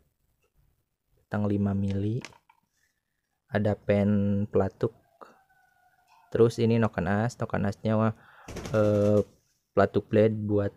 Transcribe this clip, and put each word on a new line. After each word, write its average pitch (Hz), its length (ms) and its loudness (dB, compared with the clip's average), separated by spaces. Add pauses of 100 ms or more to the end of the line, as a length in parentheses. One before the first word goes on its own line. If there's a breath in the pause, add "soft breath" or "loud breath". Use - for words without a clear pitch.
(1300)
tang 104 240 -4
lima 101 240 0
mili. 98 480 -4 (1300)
Ada 104 240 0
pen 101 720 0
pelatuk. 98 480 -2 (1400)
Terus 113 320 2
ini 113 160 2
noken 98 320 -2
as, 107 320 -2
noken 98 240 -4
asnya, 110 320 -4
wah, 113 160 0 (640 loud breath)
eh, 104 480 2 (480)
pelatuk 101 320 0
blade, 107 320 2
buat 104 400 0